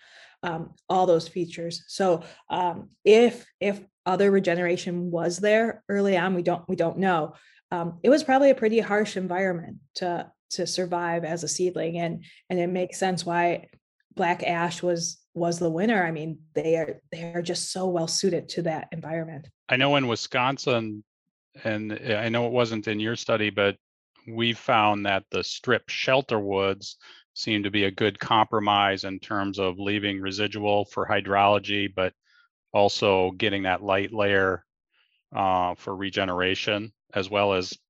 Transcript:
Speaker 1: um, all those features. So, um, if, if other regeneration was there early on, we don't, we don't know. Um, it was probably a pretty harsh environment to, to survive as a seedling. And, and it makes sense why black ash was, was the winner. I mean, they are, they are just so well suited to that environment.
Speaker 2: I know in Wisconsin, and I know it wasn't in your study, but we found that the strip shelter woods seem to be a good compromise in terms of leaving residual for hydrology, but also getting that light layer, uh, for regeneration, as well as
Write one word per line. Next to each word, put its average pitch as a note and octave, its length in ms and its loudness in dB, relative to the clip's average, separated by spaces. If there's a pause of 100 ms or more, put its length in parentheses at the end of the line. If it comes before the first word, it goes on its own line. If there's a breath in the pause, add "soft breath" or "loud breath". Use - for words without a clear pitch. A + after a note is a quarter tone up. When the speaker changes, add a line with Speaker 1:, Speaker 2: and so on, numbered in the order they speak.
(440 loud breath)
Speaker 1:
um, E3 300 -8 (160)
all F#3 160 4
those E3 220 4
features. E3+ 600 -8
So, F3 360 0 (260 loud breath)
um, F3+ 400 -4 (140)
if, A#3 420 6 (140)
if G3+ 220 -2 (240)
other F#3 240 4
regeneration F3+ 800 2
was E3+ 280 -2
there G#3+ 520 2
early G3+ 260 2
on, F3+ 200 0
we F3 80 -2
don't, E3+ 260 0
we F#3 60 -2
don't E3+ 240 0
know. E3+ 340 2 (380 loud breath)
Um, E3+ 320 -4
it G#3+ 60 4
was D4 140 6
probably C4+ 280 6
a C4+ 40 4
pretty A3+ 240 2
harsh G#3 380 0
environment F3+ 600 -2 (180)
to, F3 360 -4 (200)
to E3+ 160 -4
survive F3 580 -2
as E3 180 -4
a D3+ 40 -6
seedling. E3+ 500 -2
And, E3+ 260 -4 (280 loud breath)
and F3+ 80 0
it F3 80 0
makes F3+ 320 -4
sense F3+ 260 -2
why F3 440 0 (460)
black F3 280 0
ash E3+ 400 -2
was, E3+ 360 -2 (140)
was E3+ 240 -2
the E3+ 120 0
winner. F#3 360 0
I E3 60 -2
mean, D#3 260 -8 (160)
they D#3+ 220 0
are, D3 260 -4 (100)
they E3+ 220 -10
are F3 80 -2
just F3 300 -6
so F#3 160 -4
well E3+ 200 0
suited E3+ 420 -2
to - 120 -6
that D#3+ 300 -6
environment. D#3+ 580 -10 (180)
Speaker 2:
I B2+ 80 0
know C#3+ 200 2
in C3+ 120 2
Wisconsin, A#2 960 -2 (600)
and G#2+ 300 -4
I A2 360 -4
know A#2 160 0
it A#2 60 -4
wasn't A#2 360 0
in G#2+ 120 -2
your A2 160 -2
study, G#2+ 340 0
but G2+ 280 2 (500)
we A2+ 260 -2
found G#2+ 540 2
that G2 240 0
the F#2 120 -2
strip - 460 -2
shelter C3 500 0
woods G2 580 -2 (360 loud breath)
seem G#2+ 300 -2
to G2 80 -4
be G2+ 140 2
a G2 60 0
good G2 280 -2
compromise G2+ 840 2
in F#2+ 160 -8
terms G2 380 -4
of F#2+ 220 -2
leaving G2+ 420 -4
residual G#2 640 -2
for - 220 -4
hydrology, G2+ 840 2
but F#2 200 -2 (600 soft breath)
also G2+ 580 2
getting G2 320 -2
that F2+ 180 0
light G2 320 -2
layer, G2 520 0 (680)
uh, F#2 420 0
for G2+ 200 -10
regeneration, F#2+ 960 -2 (220)
as F#2+ 160 -2
well G2+ 240 4
as F#2 240 -2 (120)